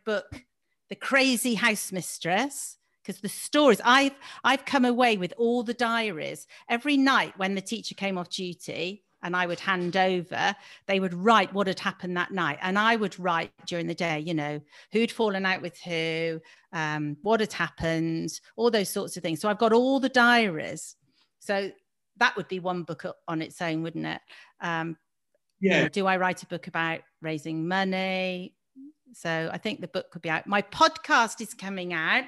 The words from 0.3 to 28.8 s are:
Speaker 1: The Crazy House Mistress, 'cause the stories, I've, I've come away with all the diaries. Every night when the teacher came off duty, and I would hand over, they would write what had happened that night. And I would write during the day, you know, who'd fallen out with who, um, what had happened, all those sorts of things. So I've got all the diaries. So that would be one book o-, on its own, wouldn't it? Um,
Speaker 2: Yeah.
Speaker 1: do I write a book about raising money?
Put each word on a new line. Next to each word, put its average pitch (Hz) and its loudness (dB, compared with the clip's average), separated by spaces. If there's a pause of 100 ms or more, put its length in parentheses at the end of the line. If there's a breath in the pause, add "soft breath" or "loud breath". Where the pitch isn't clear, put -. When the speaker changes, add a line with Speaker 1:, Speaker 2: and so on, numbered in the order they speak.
Speaker 1:
The 202 -10
Crazy 254 2
House 208 0
Mistress, 190 -4 (260)
'cause - -10
the 202 -8
stories, 294 4
I've, 277 6 (260 loud breath)
I've 262 2
come 262 2
away 240 4
with 180 -4
all 233 2
the 233 -4
diaries. 214 -4 (200 loud breath)
Every 254 2
night 254 4
when 190 0
the 190 -2
teacher 196 -8
came 196 -4
off 175 -8
duty, 180 -8 (220)
and 180 -4
I 180 2
would 175 -4
hand 180 0
over, 185 2 (300 loud breath)
they 196 2
would 185 -2
write 190 4
what 196 0
had 180 -4
happened 180 -4
that 180 -2
night. 160 -2
And 185 0
I 226 4
would 208 -4
write 175 0 (160)
during 170 -4
the 170 -4
day, 165 -2
you 165 -4
know, 147 -4 (300 soft breath)
who'd 226 2
fallen 196 0
out 185 0
with 170 -10
who, 165 -2 (320 soft breath)
um, 151 -2
what 214 2
had 208 -2
happened, 165 -2 (160 soft breath)
all 233 2
those 208 0
sorts - -6
of 175 -10
things. 160 -4
So 214 0
I've 202 -2
got 226 4
all 262 4
the 262 0
diaries. 226 2 (440)
So 202 -2 (460)
that 233 2
would 190 -6
be 185 -4
one 180 -4
book 165 -10
o-, 180 -8 (140)
on 160 -2
its - -10
own, 160 -2
wouldn't 160 -6
it? 156 -6 (400 loud breath)
Um, 165 -4 (640)
Speaker 2:
Yeah. 175 4
Speaker 1:
do 196 -2
I 190 4
write 180 0
a - -18
book 170 -10
about 165 -2 (200)
raising 160 -4
money? 185 -2 (580)